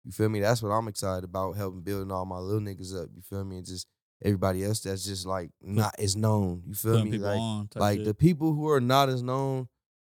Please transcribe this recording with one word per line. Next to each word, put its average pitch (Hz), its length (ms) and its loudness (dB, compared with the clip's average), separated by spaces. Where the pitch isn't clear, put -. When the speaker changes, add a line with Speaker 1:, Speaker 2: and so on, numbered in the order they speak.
Speaker 1:
You - 80 -12
feel 110 180 2
me? 107 100 0
That's 110 240 4
what 104 60 -2
I'm 110 180 0
excited 95 360 -4
about, 92 320 -4
helping 95 260 -6
building 98 300 -4
all 92 140 -2
my 92 140 -8
little 98 220 0
niggas 95 380 -8
up. 82 160 -8
You 90 60 -20
feel 98 240 -8
me? 95 120 -8
And 90 80 -12
just 90 220 -10
everybody 95 420 2
else 107 160 0
that's 95 240 -6
just, 95 200 -8
like, 92 260 -6
not 104 380 0
as 101 160 0
known. 104 500 2
You 98 80 -10
feel 110 200 0
Speaker 2:
Putting 110 120 4
Speaker 1:
me? 107 60 -2
Speaker 2:
people 101 160 -2
Speaker 1:
Like, 101 120 0
Speaker 2:
on 107 280 -4
type - 140 -12
Speaker 1:
like, 104 160 2
Speaker 2:
shit. 107 80 -4
Speaker 1:
the 107 100 0
people 160 380 4
who 151 160 -2
are 143 120 6
not 135 280 6
as 127 140 0
known 131 440 -2